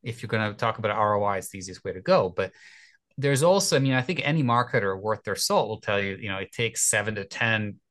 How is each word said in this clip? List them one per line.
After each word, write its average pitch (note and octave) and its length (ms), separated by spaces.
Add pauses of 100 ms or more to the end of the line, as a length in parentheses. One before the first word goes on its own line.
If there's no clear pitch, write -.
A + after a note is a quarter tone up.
If A#2+ 180
you're A2 80
gonna G#2+ 240
talk A2 240
about G#2+ 140
R G#2 240
O G2+ 80
I, G2+ 140
it's F#2 120
the G2 80
easiest F#2 260
way F#2+ 80
to F#2 100
go. D3 280
But F#2+ 240 (640)
there's C#3 260
also, F3+ 320
I C#3 40
mean, C3+ 140
I B2+ 80
think C#3+ 220
any D3+ 200
marketer A#2 540
worth G#2 260
their G2+ 120
salt D#3+ 320
will G#2+ 140
tell G#2 200
you, G2 140
you G2+ 140
know, F#2+ 80
it G2 160
takes - 360
seven G#2+ 260
to G2 100
ten A2 540 (120)